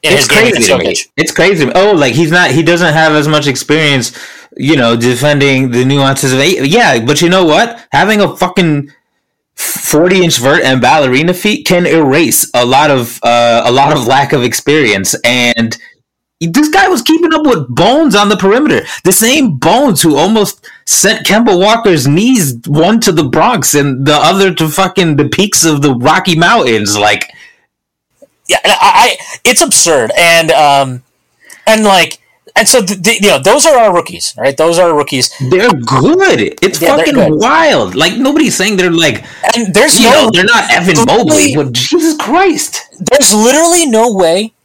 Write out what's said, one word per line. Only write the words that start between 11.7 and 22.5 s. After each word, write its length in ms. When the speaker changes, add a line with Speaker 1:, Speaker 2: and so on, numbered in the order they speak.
Speaker 2:
erase 680
a 100
lot 240
of, 320
uh, 420
a 80
lot 240
of 120
lack 260
of 100
experience. 680
And 540
this 300
guy 180
was 160
keeping 320
up 100
with 240
Bones 460
on 120
the 80
perimeter. 480
The 80
same 460
Bones 440
who 140
almost 500
sent 420
Kemba 280
Walker's 520
knees, 580